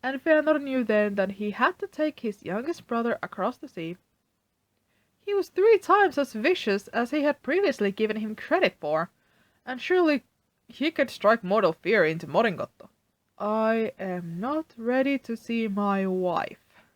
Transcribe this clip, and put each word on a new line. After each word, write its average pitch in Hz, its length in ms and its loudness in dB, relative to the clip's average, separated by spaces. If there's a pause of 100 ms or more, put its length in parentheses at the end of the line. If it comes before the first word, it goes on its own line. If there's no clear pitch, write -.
And 262 180 -4
Fëanor 302 400 4
knew 269 220 -2
then 208 320 2
that 196 240 0
he 208 120 -4
had 262 280 -2
to 403 80 -8
take 311 320 -4
his 208 240 -8
youngest 240 420 -6
brother 233 380 -2
across 196 320 -4
the - 140 -18
sea. 165 260 -10 (1300)
He 403 120 -6
was 392 140 0
three 415 320 6
times 381 380 4
as 277 160 -2
vicious 220 560 0
as 240 220 -2
he 302 120 0
had 285 180 0
previously 269 520 0
given 214 240 -2
him 214 180 -6
credit 294 460 0
for, 156 280 -2 (560)
and 254 160 -10
surely 330 440 2 (420)
he 294 240 -4
could - 180 0
strike 220 360 2
mortal 190 260 4
fear 185 320 2
into 160 240 0
Moringotto. 180 640 -2 (480)
I 220 600 0
am 180 440 -8
not 294 360 -6
ready 262 420 0
to 226 180 -8
see 226 320 -4
my 196 380 0
wife - 760 -4 (120)